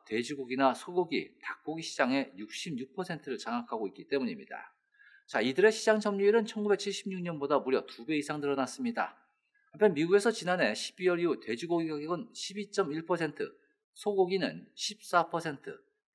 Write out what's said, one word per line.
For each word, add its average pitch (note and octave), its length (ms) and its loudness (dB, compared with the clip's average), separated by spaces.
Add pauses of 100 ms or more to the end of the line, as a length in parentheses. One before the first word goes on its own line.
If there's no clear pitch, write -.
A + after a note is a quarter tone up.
돼지고기나 B2+ 680 0
소고기, E3+ 680 -2
닭고기 - 380 -8
시장의 C#3 560 0
육십육 B2 580 -8
퍼센트를 E3 440 -6
장악하고 A#2 500 -4
있기 - 200 -16
때문입니다. - 640 -4 (520)
자, B2 140 0
이들의 D#3 320 6
시장 A3 280 4
점유율은 G#3 440 4
천구백칠십육 G3 800 -2
년보다 D3 380 0
무려 C3 260 2
두 - 180 -16
배 D3+ 140 0
이상 D3 240 -4
늘어났습니다. B2+ 760 -2 (560)
한편 G#3 220 4
미국에서 F#3+ 360 4
지난해 F3 440 2
십이월 F3 440 0
이후 E3+ 220 0
돼지고기 E3 480 -2
가격은 D#3 460 -4
십이점일 F#3 720 -2
퍼센트, D#3+ 440 -2 (440)
소고기는 F#3 800 0
십사 - 560 0
퍼센트, D#3+ 500 -6 (340)